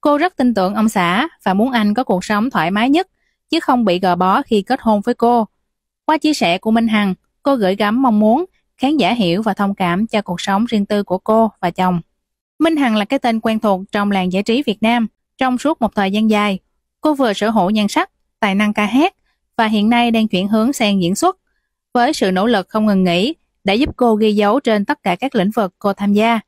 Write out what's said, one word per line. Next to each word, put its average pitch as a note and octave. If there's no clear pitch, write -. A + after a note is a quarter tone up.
Cô D4
rất F4
tin B3
tưởng G3
ông A3
xã F#3+
và F#3+
muốn A3
anh G#3+
có E3
cuộc F#3
sống G#3+
thoải E3+
mái G#3+
nhất, F4
chứ D#4+
không B3
bị F3+
gò F3+
bó F#3
khi G#3+
kết C4
hôn G#3
với A#3+
cô. A#3
Qua D#4
chia D4+
sẻ F3+
của A3
Minh A#3
Hằng, G#3
cô C#4
gửi G3
gắm G#3+
mong A3+
muốn A3+
khán D4
giả F#3+
hiểu F#3+
và A3
thông G3+
cảm F#3
cho G#3+
cuộc F3+
sống G3+
riêng G#3
tư G#3
của F#3
cô A3
và F3
chồng. F3+
Minh E4
Hằng B3+
là G3+
cái C#4
tên A3+
quen A3
thuộc G3
trong G3+
làng F#3
giải F#3+
trí A#3+
Việt G#3
Nam A3+
trong B3+
suốt D4
một G#3+
thời G3
gian A3
dài. G#3
Cô D4+
vừa C4
sở G#3
hữu G#3
nhan G#3+
sắc, E4+
tài G3
năng G#3
ca G#3
hát C4+
và A3+
hiện G#3+
nay A#3+
đang A3+
chuyển F#3+
hướng A3+
sang G3+
diễn F3
xuất. F4+
Với B3
sự G#3
nỗ F#3
lực G#3
không A3
ngừng G3
nghỉ F#3
đã G3
giúp C4+
cô A#3
ghi G#3+
dấu G#3
trên G#3+
tất -
cả F3+
các -
lĩnh G3+
vực G3+
cô G3+
tham G3+
gia. A3